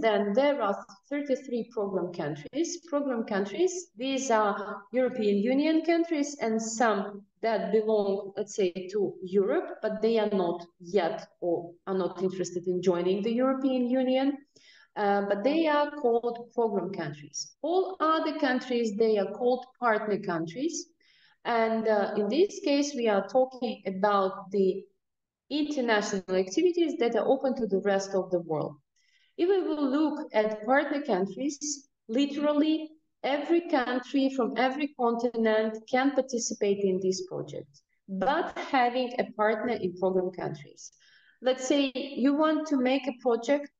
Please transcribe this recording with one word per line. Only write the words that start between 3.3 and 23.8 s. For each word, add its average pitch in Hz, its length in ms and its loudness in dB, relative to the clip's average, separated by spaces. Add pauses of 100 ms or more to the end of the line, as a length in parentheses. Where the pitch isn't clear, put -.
these 262 360 -4
are 202 500 0 (100)
European 226 440 2
Union 285 480 2
countries 330 560 0
and 220 200 0
some 208 600 -2 (180)
that 202 300 -2
belong, 202 680 0
let's 208 200 -8
say, 185 160 0 (180)
to 196 320 -2
Europe, 202 580 0
but 202 220 -4
they 226 160 2
are 208 120 2
not 185 360 0 (140)
yet 175 440 -2 (160)
or 170 300 -2 (160)
are 190 100 -4
not 175 240 -2
interested 180 460 -4
in 180 160 0
joining 185 400 2
the 233 100 0
European 262 560 2
Union. 262 480 2 (600)
Uh, 202 320 2
but 202 160 0
they 311 240 2
are 294 240 2
called 233 640 0
program 202 360 0
countries. 151 680 -10
All 370 380 0
other 311 400 2
countries, 240 560 0
they 220 200 4
are 190 140 0
called 247 340 0 (140)
partner 214 400 0
countries. 180 680 -4 (580)
And, 226 420 0
uh, 214 300 2
in 208 120 2
this 311 360 2
case, 285 320 2
we 240 100 0
are 202 220 2
talking 254 580 0